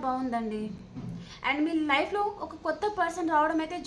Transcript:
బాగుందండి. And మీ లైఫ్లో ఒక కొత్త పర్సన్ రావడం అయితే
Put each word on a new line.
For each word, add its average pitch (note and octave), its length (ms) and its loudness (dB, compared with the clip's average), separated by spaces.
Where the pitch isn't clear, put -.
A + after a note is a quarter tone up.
బాగుందండి. A#3 560 -2
And C#4 180 2
మీ E4+ 60 0
లైఫ్లో G4 300 4
ఒక - 80 -10
కొత్త E4+ 340 0
పర్సన్ E4+ 340 0
రావడం D#4 300 4
అయితే E4+ 220 -4